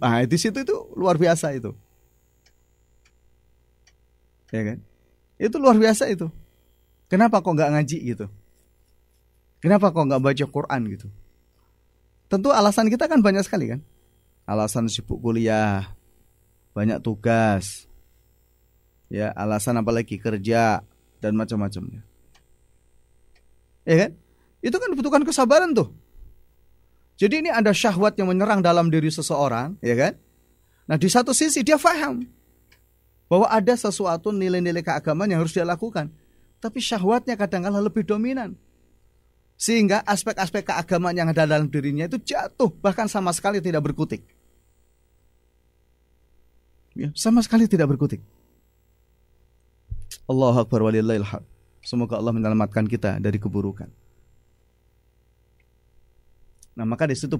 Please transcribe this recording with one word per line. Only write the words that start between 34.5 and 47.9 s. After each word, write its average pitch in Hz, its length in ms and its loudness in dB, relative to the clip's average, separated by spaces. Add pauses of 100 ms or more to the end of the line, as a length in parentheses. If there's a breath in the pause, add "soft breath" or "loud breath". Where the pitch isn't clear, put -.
keagamaan 165 480 -2
yang 160 80 2
harus 165 160 -2
dia 175 80 0
lakukan. 175 480 -6 (480)
Tapi 226 160 -8
syahwatnya 233 580 -2
kadang-kala 196 460 -2
lebih 208 240 -2
dominan. 220 560 -4 (960)
Sehingga 214 480 2
aspek-aspek 202 640 -4
keagamaan 175 480 -2
yang 165 160 0
ada 156 160 2
dalam 151 180 2
dirinya 143 380 -4
itu 208 160 -6
jatuh, - 580 -2
bahkan 208 300 0
sama 185 240 -2
sekali 202 320 -2
tidak 156 240 -2
berkutik. 147 320 -4 (2750)
Ya, 147 240 -6
sama 233 240 4
sekali 226 240 4
tidak 165 320 4